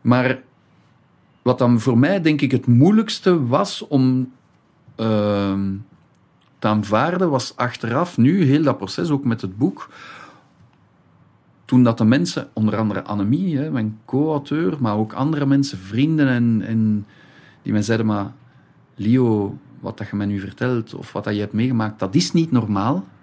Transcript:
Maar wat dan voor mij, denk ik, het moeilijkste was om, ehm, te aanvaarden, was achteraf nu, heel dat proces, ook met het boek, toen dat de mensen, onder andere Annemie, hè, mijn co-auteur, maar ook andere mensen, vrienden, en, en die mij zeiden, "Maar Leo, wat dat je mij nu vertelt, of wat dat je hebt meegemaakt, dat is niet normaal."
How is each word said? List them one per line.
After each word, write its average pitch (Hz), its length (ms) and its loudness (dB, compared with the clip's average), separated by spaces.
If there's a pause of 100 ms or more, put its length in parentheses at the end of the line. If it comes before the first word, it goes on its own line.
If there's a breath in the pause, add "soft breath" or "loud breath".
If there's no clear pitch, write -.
Maar 123 420 0 (1000)
wat 123 160 0
dan 120 220 4
voor 117 180 2
mij, 180 220 2
denk 156 200 2
ik, 139 100 0
het 123 160 0
moeilijkste 175 800 4
was 151 400 -2
om, 131 460 2 (640)
ehm, 101 800 0 (880)
te - 100 -4
aanvaarden, 120 640 0
was 127 260 -4
achteraf 123 640 -4
nu, 160 260 4
heel 139 180 4
dat 139 140 2
proces, 160 340 -6
ook 139 140 -2
met 117 160 -2
het 95 180 -10
boek, 160 300 -4 (1800 loud breath)
toen 127 180 4
dat 117 160 4
de 113 60 2
mensen, 135 480 0
onder 107 260 0
andere 101 240 -2
Annemie, 135 560 -2
hè, 156 120 -4
mijn 110 340 -4
co-auteur, 151 760 -2
maar 107 160 -2
ook 107 160 -4
andere 143 340 -2
mensen, 139 320 0
vrienden, 135 500 0
en, 117 380 2
en 107 400 0 (560 soft breath)
die - 100 -4
mij 104 100 0
zeiden, 110 240 0
"Maar 104 260 -4 (640 soft breath)
Leo, 113 640 0 (220)
wat 98 180 -12
dat 101 100 -10
je - 80 -8
mij 101 100 -4
nu 101 140 -4
vertelt, 113 540 -4
of - 180 -14
wat 104 120 -8
dat 104 100 -2
je 104 60 -2
hebt 101 120 -6
meegemaakt, 110 460 -2
dat 95 160 -4
is - 180 2
niet 165 180 2
normaal." 110 540 0 (180)